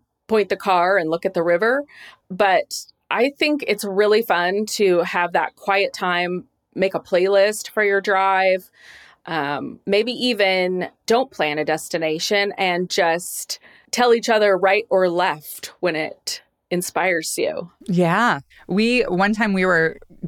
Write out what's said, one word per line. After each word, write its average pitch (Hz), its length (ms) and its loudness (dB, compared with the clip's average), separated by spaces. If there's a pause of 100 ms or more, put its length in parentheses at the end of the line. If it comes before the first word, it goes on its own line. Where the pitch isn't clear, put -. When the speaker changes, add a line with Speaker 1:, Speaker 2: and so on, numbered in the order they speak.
(280)
Speaker 1:
point 214 220 0
the 196 60 -2
car 185 400 2
and 160 140 0
look 165 160 -4
at 185 80 -4
the 170 80 0
river. 220 420 0 (460)
But 185 540 0 (260)
I 233 260 0
think 302 300 0
it's 208 180 -2
really 208 380 2
fun 190 440 0 (100)
to 180 240 4
have 175 320 -2
that 175 240 0
quiet 196 360 0
time, 180 520 -2 (320)
make 190 180 0
a 156 60 -4
playlist 196 680 2
for 214 120 -2
your 196 180 2
drive. 190 720 2 (560)
Um, 143 580 -6
maybe 214 280 0
even 190 800 0 (160)
don't 240 260 0
plan 151 260 -2
a 151 60 -2
destination 160 920 -2
and 180 320 -2
just - 680 -2 (320)
tell 240 240 4
each 233 140 0
other 208 280 4
right 196 340 2
or 185 180 4
left 170 720 -4
when 170 160 -2
it - 460 -8 (280)
inspires 175 640 -2
you. 170 320 -4 (180)
Speaker 2:
Yeah. 180 540 0 (280)
We, 226 340 2
one 190 320 0
time 208 180 0
we 185 140 2
were 165 320 2 (300)